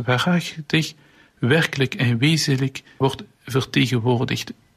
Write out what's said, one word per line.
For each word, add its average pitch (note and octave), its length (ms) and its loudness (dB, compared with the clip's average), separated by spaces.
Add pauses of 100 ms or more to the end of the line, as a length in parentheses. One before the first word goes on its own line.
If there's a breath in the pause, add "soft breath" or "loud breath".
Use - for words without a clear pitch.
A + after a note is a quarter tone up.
waarachtig, D#3 880 0 (460 soft breath)
werkelijk C3+ 560 2
en A#2+ 240 2
wezenlijk C3+ 640 0 (140 loud breath)
wordt C3+ 260 0 (240)
vertegenwoordigd B2 1080 0 (240)